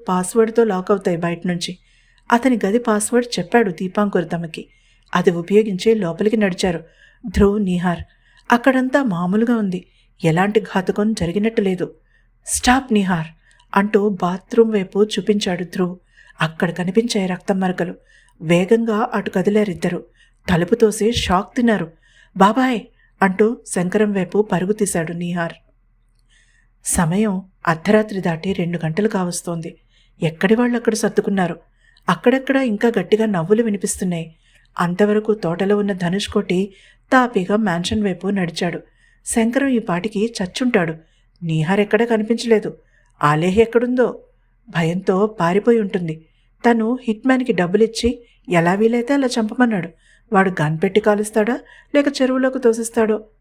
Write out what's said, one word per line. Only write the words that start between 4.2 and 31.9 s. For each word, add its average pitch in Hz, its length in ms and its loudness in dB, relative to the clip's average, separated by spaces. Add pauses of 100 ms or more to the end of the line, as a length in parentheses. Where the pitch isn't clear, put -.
తమకి. 170 340 -8 (480)
అది 180 160 4
ఉపయోగించి 196 640 2
లోపలికి 202 420 -2
నడిచారు 185 460 -2 (440)
ధ్రువ్, 202 340 2
నీహార్. 180 380 -2 (520)
అక్కడంతా 262 520 2
మామూలుగా 208 520 0
ఉంది, 190 300 -4 (380)
ఎలాంటి 190 380 2
ఘాతుకం 202 520 -2
జరిగినట్టు 208 480 -2
లేదు. 185 320 -2 (520)
"స్టాప్ 254 480 0
నిహార్," 180 340 0 (480)
అంటూ 208 340 2
బాత్రూమ్ 196 640 0
వైపు 196 320 0
చూపించాడు 202 600 -2
ధ్రువ్. 180 340 -4 (440)
అక్కడ 165 300 -2
కనిపించాయి 190 560 0
రక్తం 185 320 -4
మరకలు. 185 360 -2 (460)
వేగంగా 208 720 2
అటు 208 160 -4
కదిలారిద్దరు. 185 760 0 (460)
తలుపు 175 260 2
తోసి 214 380 2
షాక్ 196 420 -2
తిన్నారు. 214 360 0 (460)
"బాబాయ్," 226 440 4 (400)
అంటూ 208 360 2 (100)
శంకరం 202 460 0
వైపు 190 280 -2
పరుగు 190 320 0
తీశాడు 180 380 -2
నీహార్. 170 420 -6 (1300)
సమయం 190 560 0 (260)
అర్ధరాత్రి 196 540 0
దాటి 180 320 -4
రెండు 170 320 -4
గంటలు 180 220 -2
కావస్తోంది. 175 720 -6 (440)
ఎక్కడి 170 340 0
వాళ్ళు 240 220 2
అక్కడ 233 160 0
సర్దుకున్నారు. 196 680 -2 (500)